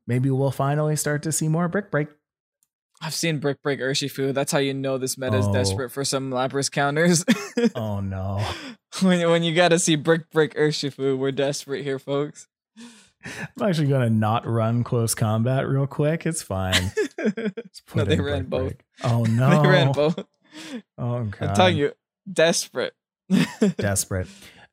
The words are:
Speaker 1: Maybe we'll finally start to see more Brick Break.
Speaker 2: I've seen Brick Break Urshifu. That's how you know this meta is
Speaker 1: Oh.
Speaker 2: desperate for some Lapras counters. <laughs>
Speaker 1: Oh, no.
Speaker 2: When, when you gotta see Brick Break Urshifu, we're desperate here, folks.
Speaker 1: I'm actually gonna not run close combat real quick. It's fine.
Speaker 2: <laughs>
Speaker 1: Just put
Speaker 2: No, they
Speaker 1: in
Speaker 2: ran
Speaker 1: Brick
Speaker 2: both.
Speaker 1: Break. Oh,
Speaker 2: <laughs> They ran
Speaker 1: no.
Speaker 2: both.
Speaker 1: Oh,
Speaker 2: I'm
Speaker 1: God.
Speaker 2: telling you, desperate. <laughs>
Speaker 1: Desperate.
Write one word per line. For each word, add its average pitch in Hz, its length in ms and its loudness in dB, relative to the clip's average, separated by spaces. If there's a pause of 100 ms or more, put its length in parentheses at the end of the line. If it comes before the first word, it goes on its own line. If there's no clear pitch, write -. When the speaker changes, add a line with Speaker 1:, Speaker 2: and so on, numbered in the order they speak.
Speaker 1:
Maybe 127 240 0
we'll 135 220 2
finally 151 440 0
start 147 280 -2
to 160 80 -2
see 156 160 -2
more 165 200 0
Brick 202 220 -4
Break. 147 180 -2 (960)
Speaker 2:
I've 160 120 -8
seen 160 260 -2
Brick 143 220 -2
Break 139 180 -2
Urshifu. 135 540 -2
That's 139 180 -2
how 160 60 2
you 139 160 2
know 135 240 -2
this 127 200 -4
meta 127 200 0
is 104 100 2
Speaker 1:
Oh. 101 60 2
Speaker 2:
desperate 120 360 0
for 139 140 -6
some 135 280 -4
Lapras 131 400 -2
counters. 156 580 2
<laughs> 220 60 4 (400)
Speaker 1:
Oh, 107 240 -4
no. 98 460 -4 (560)
Speaker 2:
When, 180 280 4
when 170 140 4
you 165 120 0
gotta 170 240 6
see 165 160 2
Brick 156 360 2
Break 156 240 2
Urshifu, 139 640 0
we're 135 140 -2
desperate 139 520 -4
here, 135 160 -4
folks. 143 480 -6 (1080)
Speaker 1:
I'm 240 120 -2
actually 156 180 2
gonna 131 220 2
not 110 380 2
run 113 360 0
close 117 320 0
combat 117 520 0
real 135 200 0
quick. 156 380 -2
It's 170 160 -4
fine. 95 320 -2
Speaker 2:
<laughs> 98 440 -2
Speaker 1:
Just 220 680 -6
put - 120 -8
Speaker 2:
No, - 80 2
they 151 80 2
Speaker 1:
in 170 80 0
Speaker 2:
ran 143 240 -4
Speaker 1:
Brick - 40 -12
Speaker 2:
both. 131 120 -4 (160)
Speaker 1:
Break. - 60 -20 (200)
Oh, 117 220 0
Speaker 2:
<laughs> 127 380 4
They 147 60 2
ran 170 180 4
Speaker 1:
no. 139 60 2
Speaker 2:
both. 147 320 0 (720)
Speaker 1:
Oh, 120 180 -4
Speaker 2:
I'm 117 160 -4
Speaker 1:
God. 98 240 -4
Speaker 2:
telling 180 220 4
you, 143 140 0 (400)
desperate. 160 600 0 (360)
<laughs> 214 480 2
Speaker 1:
Desperate. 95 500 -2 (460)